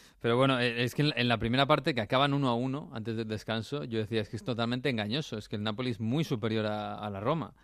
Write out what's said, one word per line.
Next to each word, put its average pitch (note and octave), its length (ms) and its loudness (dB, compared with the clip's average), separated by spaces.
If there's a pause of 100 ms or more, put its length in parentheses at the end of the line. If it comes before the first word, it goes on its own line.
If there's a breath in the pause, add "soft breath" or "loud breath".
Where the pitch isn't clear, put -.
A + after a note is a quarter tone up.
(200 loud breath)
Pero A#2 160 2
bueno, C3 240 4
eh, A#2+ 240 2
es B2 100 -2
que D3+ 80 2
en, D3 140 4
en A#2+ 120 2
la A#2 100 4
primera A#2+ 280 2
parte, D3 300 2
que A#2 40 2
acaban C3+ 340 4
uno C#3 140 2
a A#2+ 60 2
uno C3 400 -4
antes A2 220 -6
del A2+ 120 -4
descanso, A2 560 -4
yo A2+ 140 -4
decía, A2 220 0
"Es G2+ 80 -2
que - 80 -8
es G#2 80 -10
totalmente B2 440 -2
engañoso, A2+ 500 -2
es G#2 100 -10
que A2+ 80 -4
el G#2 80 -4
Napoli A2 260 -2
es A2 100 -4
muy A#2+ 240 2
superior A2 420 0
a, G#2 300 -4
a G#2+ 140 -6
la G2 100 -6
Roma". B2+ 440 -2